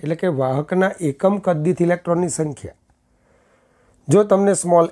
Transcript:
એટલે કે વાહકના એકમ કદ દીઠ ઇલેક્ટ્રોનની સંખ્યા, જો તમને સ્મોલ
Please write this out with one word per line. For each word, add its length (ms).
એટલે 160
કે 120
વાહકના 500
એકમ 300
કદ 240
દીઠ 240
ઇલેક્ટ્રોનની 420
સંખ્યા, 480
જો 160
તમને 300
સ્મોલ 380